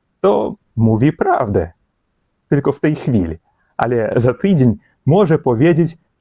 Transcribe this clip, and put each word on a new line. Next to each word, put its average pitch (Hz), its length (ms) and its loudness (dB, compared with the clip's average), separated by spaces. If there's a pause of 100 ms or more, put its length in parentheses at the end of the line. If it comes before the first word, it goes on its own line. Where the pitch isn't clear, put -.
(200)
to 208 340 0 (220)
mówi 113 360 2
prawdę. 104 600 -2 (760)
Tylko 143 240 0
w - 80 -18
tej 156 140 0
chwili. 90 440 -4 (380)
Ale 117 400 -2
za 123 180 2
tydzień 131 420 0 (300)
może 160 320 2
powiedzieć 151 600 0 (220)